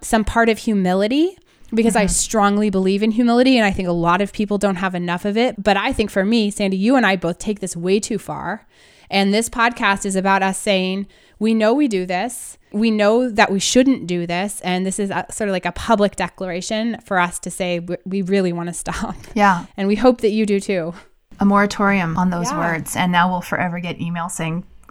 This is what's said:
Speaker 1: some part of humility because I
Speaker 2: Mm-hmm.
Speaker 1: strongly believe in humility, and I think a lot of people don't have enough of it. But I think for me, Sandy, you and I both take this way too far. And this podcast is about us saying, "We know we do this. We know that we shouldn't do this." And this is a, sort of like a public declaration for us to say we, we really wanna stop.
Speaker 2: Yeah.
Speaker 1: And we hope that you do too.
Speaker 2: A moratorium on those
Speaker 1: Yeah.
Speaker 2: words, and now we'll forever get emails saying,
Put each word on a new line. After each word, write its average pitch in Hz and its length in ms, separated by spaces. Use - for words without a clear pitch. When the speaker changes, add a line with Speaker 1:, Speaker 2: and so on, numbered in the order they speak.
Speaker 1:
some 220 220
part 226 260
of 214 100
humility 214 760
because 226 220
I 214 100
Speaker 2:
Mm-hmm. 180 60
Speaker 1:
strongly 208 580
believe 190 340
in 220 80
humility, 247 460
and 220 80
I 190 60
think 185 160
a 175 40
lot 170 300
of 196 120
people 208 240
don't 196 200
have 185 180
enough 175 300
of 208 120
it. 233 240
But 196 160
I 226 160
think 214 160
for 190 160
me, 220 260
Sandy, 196 260
you 220 180
and 240 100
I 196 100
both 170 220
take 214 220
this - 160
way 180 240
too 214 180
far. 151 480
And 196 220
this 226 160
podcast 233 560
is 190 100
about 190 280
us 190 140
saying, 190 500
"We 220 160
know 220 180
we 294 140
do 185 180
this. 185 520
We 220 200
know 220 380
that 208 220
we 196 80
shouldn't 254 480
do 175 200
this." 180 340
And 180 240
this 190 140
is 196 120
a, 180 200
sort 214 180
of - 40
like 180 120
a 175 60
public 208 440
declaration 190 920
for 196 140
us 175 200
to - 120
say 180 280
we, 175 260
we 190 160
really 185 320
wanna 170 200
stop. - 420
Speaker 2:
Yeah. 190 300
Speaker 1:
And 196 100
we 208 80
hope 240 260
that 220 100
you 220 140
do 202 140
too. 175 340
Speaker 2:
A 196 60
moratorium 196 720
on 185 140
those 175 200
Speaker 1:
Yeah. - 80
Speaker 2:
words, 165 360
and 180 160
now 180 180
we'll 180 120
forever 175 380
get 175 200
emails 170 320
saying, 165 320